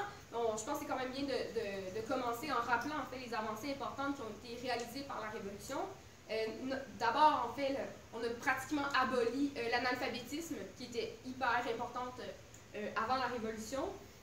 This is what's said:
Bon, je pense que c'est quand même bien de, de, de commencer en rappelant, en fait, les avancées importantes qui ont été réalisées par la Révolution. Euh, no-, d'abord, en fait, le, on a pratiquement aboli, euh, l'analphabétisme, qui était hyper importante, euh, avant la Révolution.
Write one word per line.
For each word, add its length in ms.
Bon, 260
je 80
pense 140
que 60
c'est 60
quand 80
même 140
bien 100
de, 60
de, 720
de 60
commencer 460
en 40
rappelant, 440
en 100
fait, 140
les 80
avancées 400
importantes 440
qui 60
ont 300
été 80
réalisées 420
par 180
la 100
Révolution. 480
Euh, 160
no-, 120
d'abord, 520
en 40
fait, 160
le, 140
on 100
a 60
pratiquement 440
aboli, 580
euh, 140
l'analphabétisme, 840
qui 80
était 400
hyper 380
importante, 480
euh, 220
avant 200
la 120
Révolution. 600